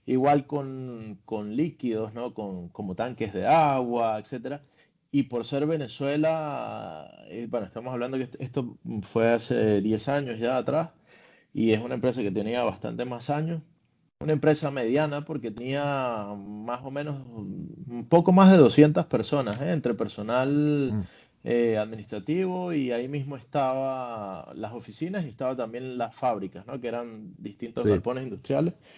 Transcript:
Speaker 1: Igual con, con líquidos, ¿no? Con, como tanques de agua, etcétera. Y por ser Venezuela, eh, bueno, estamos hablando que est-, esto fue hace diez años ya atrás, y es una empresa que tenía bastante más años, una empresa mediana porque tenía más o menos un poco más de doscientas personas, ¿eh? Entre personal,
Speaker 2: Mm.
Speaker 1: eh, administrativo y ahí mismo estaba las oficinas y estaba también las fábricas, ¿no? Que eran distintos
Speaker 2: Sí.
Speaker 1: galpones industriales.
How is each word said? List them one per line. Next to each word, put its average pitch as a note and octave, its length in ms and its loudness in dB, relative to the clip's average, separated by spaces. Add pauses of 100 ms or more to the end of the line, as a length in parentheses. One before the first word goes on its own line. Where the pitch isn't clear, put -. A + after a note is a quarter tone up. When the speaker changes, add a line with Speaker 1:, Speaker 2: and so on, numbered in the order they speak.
Speaker 1:
Igual C3+ 400 4
con, B2+ 800 -8
con G#2 320 -6
líquidos, A#2 580 -2
¿no? A#2 200 -8
Con, F#2+ 360 -8
como F#2+ 260 -8
tanques A2+ 380 -4
de G2 140 -2
agua, B2 720 2
etcétera. B2+ 420 -10 (500)
Y C#3+ 120 2
por A#2+ 220 -4
ser C#3+ 200 -2
Venezuela, C#3 1400 -2 (200)
eh, A2+ 200 -8
bueno, A2+ 180 -4
estamos A#2+ 260 -10
hablando B2+ 240 -4
que C3 60 -2
est-, B2+ 180 -10
esto B2+ 360 -6 (260)
fue A#2 280 4
hace A#2 480 4
diez G#2+ 300 0
años C#3 300 -2
ya A#2+ 180 0
atrás, C3+ 320 0 (640)
y A2 180 4
es G#2+ 80 4
una B2 160 -4
empresa B2 260 0
que G2+ 100 0
tenía G#2+ 340 0
bastante A2+ 400 -4
más B2 240 -8
años, D#3 320 -2 (600)
una D3+ 100 2
empresa D3+ 380 2
mediana C#3+ 540 0
porque B2 260 -6
tenía B2+ 840 -4
más G#2+ 480 -8
o C3+ 80 -10
menos C#3+ 360 -8
un A2 840 -10
poco F3 220 8
más F#3+ 200 10
de F#3+ 60 12
doscientas D3+ 480 10
personas, A#2 560 0
¿eh? E3 100 -2
Entre B2 220 0
personal, A2+ 560 -2 (440)
Speaker 2:
Mm. G#2+ 80 -2 (440)
Speaker 1:
eh, A#2 320 2
administrativo D3+ 960 -4
y C3+ 180 -2
ahí A#2+ 180 -2
mismo C#3+ 260 -6
estaba C3 1200 -4
las G#2+ 180 -8
oficinas E3 520 -8
y C3+ 40 -10
estaba B2+ 280 -4
también B2 400 -8
las A#2 180 -4
fábricas, G2+ 500 -2
¿no? B2+ 140 -10
Que A#2+ 80 -6
eran A2+ 500 -8
distintos A#2 460 -8
Speaker 2:
Sí. A2 60 4
Speaker 1:
galpones B2 340 0
industriales. C#3 500 -2 (240)